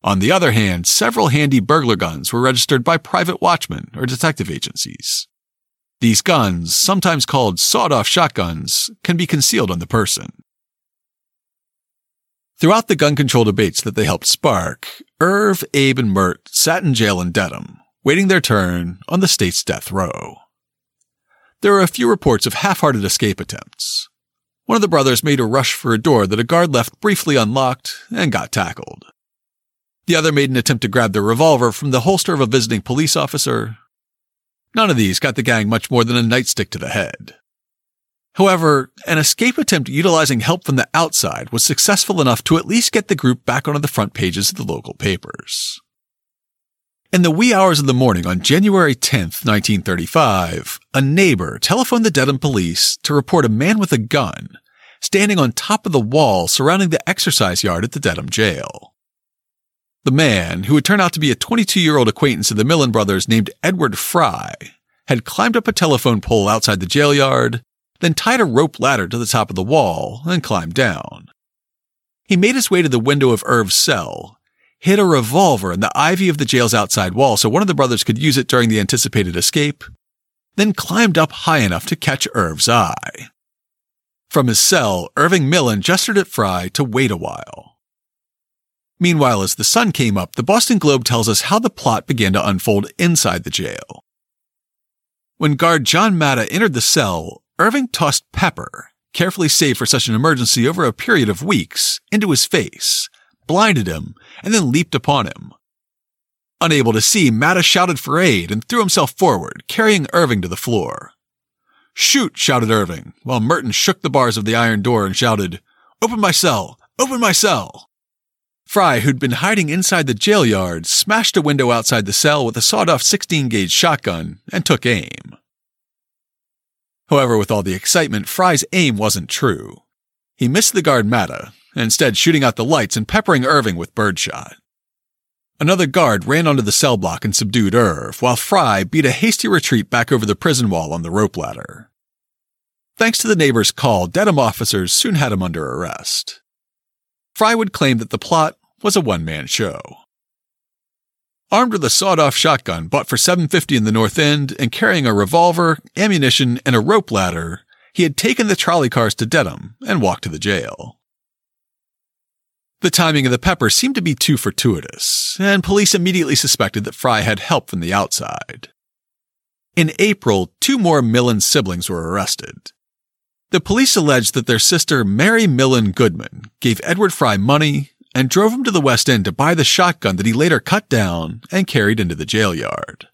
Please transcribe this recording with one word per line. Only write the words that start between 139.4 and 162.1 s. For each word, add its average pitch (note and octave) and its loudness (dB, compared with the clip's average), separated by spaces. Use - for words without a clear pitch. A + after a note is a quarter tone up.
retreat D3+ 0
back A#2 0
over A#2 2
the G#2 0
prison B2 0
wall D#2+ -2
on E2+ -6
the E2 -8
rope G2+ 0
ladder. - -12
Thanks A3+ 0
to - -2
the G#3+ 4
neighbor's C3 2
call, G#2 0
Dedham F3 2
officers G#2+ -2
soon A3 0
had C#3 0
him F#2+ -2
under E2+ -6
arrest. - -8
Fry A3 2
would A3 -2
claim C3 0
that A2 -8
the A2+ -6
plot D#3 0
was G#3 0
a G3 4
one-man D#2+ -4
show. F#2 -4
Armed A#3 2
with F3 -2
a A#2 2
sawed-off D#3+ 2
shotgun F#2 0
bought - -2
for C3 -2
seven F3 0
fifty D3+ 0
in A2 2
the G#2+ 2
North A2 2
End D3 0
and B2 -2
carrying F#3 0
a A2 2
revolver, E3 2
ammunition, C#3 0
and B2+ 2
a A2+ 4
rope G3+ 0
ladder, E2+ -4
he F3+ 0
had D#3+ 0
taken A#3 0
the G3 0
trolley E3 0
cars A2+ 0
to A2+ -4
Dedham A2+ -4
and F#3+ 0
walked F2+ -2
to - -6
the D#2 -8
jail. E2+ -6